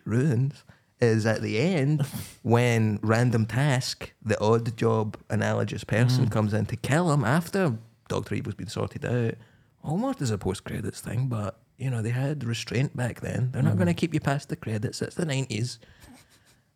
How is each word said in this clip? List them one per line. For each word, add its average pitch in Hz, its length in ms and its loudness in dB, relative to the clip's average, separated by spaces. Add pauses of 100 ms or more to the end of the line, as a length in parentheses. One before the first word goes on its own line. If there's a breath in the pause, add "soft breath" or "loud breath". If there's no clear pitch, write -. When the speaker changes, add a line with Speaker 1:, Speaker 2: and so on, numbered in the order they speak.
Speaker 1:
ruins, 127 560 0 (380 soft breath)
is 110 260 4
at 107 160 0
the 107 160 -2
end 147 480 2 (180)
Speaker 2:
<laughs> - 180 -18
Speaker 1:
when 113 600 4
Random 113 420 4
Task, 131 680 0 (120)
the 107 160 0
odd 113 380 2
job 110 400 0 (100)
analogous 107 560 0
person, 123 420 4
Speaker 2:
Mm. 104 60 2
Speaker 1:
comes 107 220 2
in 107 120 2
to - 100 -6
kill 160 360 2
him 143 120 2
after 160 520 0 (320)
Doctor 101 280 -4
Evil's - 180 -6
been - 140 -10
sorted 104 360 -6
out. 117 300 0 (500 soft breath)
Almost 233 360 -4
as 120 120 -2
a 101 60 -2
post-credits - 640 -6
thing, 131 280 -4
but, 107 320 -4 (180)
you 135 120 -4
know, 117 120 -2
they 113 80 -2
had 139 320 -2
restraint 117 540 -2
back 123 240 -4
then. - 320 -2
They're 131 100 0
not 147 120 4
Speaker 2:
Mm-hmm. - 40 2
Speaker 1:
gonna 175 160 4
keep 165 200 0
you - 40 0
past 143 300 -2
the - 80 -6
credits. 110 440 -4
It's - 140 -6
the 170 100 -2
nineties. 131 540 -2 (960 soft breath)